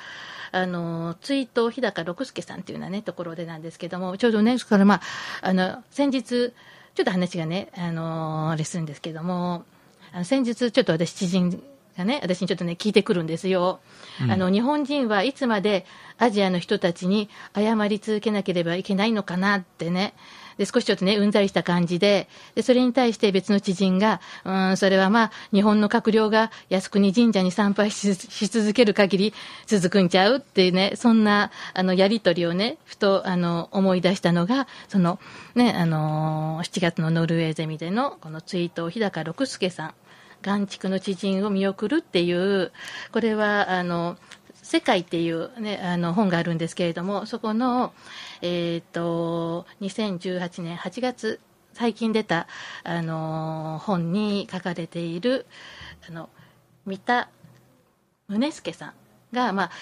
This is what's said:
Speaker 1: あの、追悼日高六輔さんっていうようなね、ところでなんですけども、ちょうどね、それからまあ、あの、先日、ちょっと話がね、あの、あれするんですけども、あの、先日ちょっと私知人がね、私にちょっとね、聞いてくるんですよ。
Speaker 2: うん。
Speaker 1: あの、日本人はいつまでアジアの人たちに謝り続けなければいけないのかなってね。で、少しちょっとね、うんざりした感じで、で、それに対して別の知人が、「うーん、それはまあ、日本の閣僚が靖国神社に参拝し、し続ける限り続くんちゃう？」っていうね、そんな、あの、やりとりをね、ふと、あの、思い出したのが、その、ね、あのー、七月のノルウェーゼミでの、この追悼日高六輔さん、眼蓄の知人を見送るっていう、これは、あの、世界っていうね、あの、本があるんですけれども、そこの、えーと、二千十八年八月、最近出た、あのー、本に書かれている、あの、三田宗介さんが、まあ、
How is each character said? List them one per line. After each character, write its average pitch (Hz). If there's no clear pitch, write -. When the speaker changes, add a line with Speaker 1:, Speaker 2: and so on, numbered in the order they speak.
Speaker 1:
あ 185
の、 170
追 277
悼 233
日 233
高 196
六 175
輔 -
さ -
ん 185
っ -
て -
い -
う -
よ 151
う 156
な -
ね、 202
と 180
こ 170
ろ 165
で 175
な 165
ん 156
で 165
す -
け 175
ど 180
も、 185
ち -
ょ 247
う 226
ど 214
ね、 233
そ -
れ -
か 208
ら 196
ま 202
あ、 175
あ 185
の、 185
先 277
日、 262
ち -
ょ -
っ -
と -
話 180
が 160
ね、 170
あ 175
の、 160
あ 165
れ 156
す -
る 165
ん -
で 147
す -
け 170
ど 160
も、 180
あ 175
の、 175
先 269
日 240
ち -
ょ 247
っ -
と -
私 165
知 190
人 180
が 180
ね、 269
私 180
に 185
ち 190
ょ -
っ -
と 180
ね、 170
聞 214
い -
て 202
く 220
る 175
ん 160
で 160
す 190
よ。 185
Speaker 2:
う 131
ん。 120
Speaker 1:
あ 214
の、 185
日 202
本 294
人 269
は 208
い 254
つ 269
ま 220
で 190
ア 240
ジ 202
ア 185
の 185
人 196
た 180
ち 180
に 208
謝 214
り 208
続 214
け 220
な 202
け 190
れ 175
ば 170
い 185
け 202
な 196
い 233
の 202
か 175
な 202
っ 196
て -
ね。 185
で、 202
少 -
し 233
ち -
ょ -
っ 185
と 185
ね、 208
う 202
ん 208
ざ 208
り 196
し -
た 175
感 175
じ 175
で、 202
で、 226
そ 240
れ 247
に 247
対 240
し -
て 208
別 190
の 202
知 196
人 185
が、 208
「う 180
ー 190
ん、 190
そ 190
れ 190
は 190
ま 226
あ、 -
日 196
本 214
の 208
閣 233
僚 220
が 220
靖 185
国 196
神 233
社 196
に 180
参 202
拝 208
し、 202
し -
続 214
け 247
る 208
限 196
り 202
続 185
く 196
ん 175
ち 190
ゃ 190
う？」 254
っ -
て -
い -
う 175
ね、 185
そ 233
ん 220
な、 208
あ 185
の、 185
や 190
り 220
と 175
り 170
を 170
ね、 220
ふ -
と、 196
あ 185
の、 170
思 190
い 180
出 180
し -
た 175
の 175
が、 254
そ 202
の、 180
ね、 240
あ 170
の 156
ー、 170
七 -
月 170
の 160
ノ 165
ル 165
ウ -
ェ 160
ー 156
ゼ 156
ミ 156
で 165
の、 240
こ 160
の 156
追 175
悼 170
日 226
高 185
六 165
輔 185
さ 160
ん、 156
眼 202
蓄 -
の 185
知 196
人 196
を 214
見 196
送 196
る 269
っ 330
て 175
い 175
う、 185
こ 226
れ 220
は、 208
あ 185
の、 175
世 -
界 214
っ 165
て 170
い 170
う 165
ね、 214
あ 180
の、 170
本 202
が 170
あ 170
る 170
ん 165
で 165
す -
け 180
れ 170
ど 170
も、 196
そ 226
こ 214
の、 240
え 170
ー -
と、 170
二 196
千 202
十 180
八 175
年 170
八 -
月、 233
最 233
近 220
出 220
た、 170
あ 170
の 160
ー、 -
本 170
に 202
書 185
か 175
れ 170
て 170
い 170
る、 247
あ 165
の、 165
三 190
田 240
宗 233
介 -
さ -
ん -
が、 240
ま 190
あ、 170